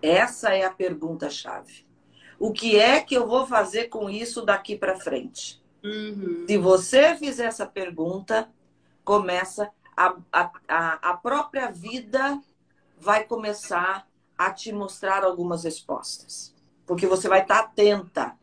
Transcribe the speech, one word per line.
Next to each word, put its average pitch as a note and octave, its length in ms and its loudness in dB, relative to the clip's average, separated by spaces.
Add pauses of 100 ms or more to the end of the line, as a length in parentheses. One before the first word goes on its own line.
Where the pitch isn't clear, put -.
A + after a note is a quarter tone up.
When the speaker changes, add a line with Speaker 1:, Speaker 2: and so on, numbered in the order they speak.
Speaker 1:
Essa G3+ 540 2
é F#3+ 100 2
a F#3+ 60 -2
pergunta-chave. D#3+ 1160 -8 (520)
O G#3+ 140 -2
que A3 260 4
é B3+ 220 8
que C#4+ 160 -4
eu A#3+ 100 2
vou B3+ 200 2
fazer A3+ 420 0
com G#3 220 -8
isso A3+ 340 -8
daqui G3+ 320 -2
pra F#3+ 200 -2
frente? - 680 -10 (200)
Speaker 2:
Uhum. G3+ 640 -8
Speaker 1:
Se G3+ 120 2
você F#3+ 580 6
fizer C4+ 300 -4
essa A3 200 -6
pergunta, F#3+ 840 -4 (540)
começa G3 680 0 (260)
a, - 180 2 (180)
a, F3 180 2 (180)
a, D#3+ 420 -2
a C4 60 -2
própria C4+ 540 -4
vida A#3+ 680 -4 (600)
vai G#3 260 2
começar G3+ 840 -4 (300)
a F#3 160 0
te A3 200 -12
mostrar G3 520 -4
algumas F3 400 -2
respostas. - 880 -10 (320)
Porque F3+ 200 -2
você F#3 220 2
vai F#3+ 180 6
tá G3+ 140 4
atenta. G3+ 840 0